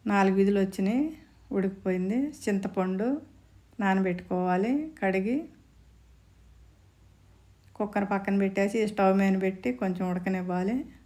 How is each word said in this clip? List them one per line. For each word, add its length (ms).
నాలుగు 280
విధులు 260
వచ్చినాయి, 380
ఉడికిపోయింది. 640
చింతపండు 680
నానబెట్టుకోవాలి, 920
కడిగి 360
కుక్కర్ 380
పక్కన 320
పెట్టేసి, 340
స్టవ్ 280
మీద 140
పెట్టి 240
కొంచెం 200
ఉడకనివ్వాలి. 680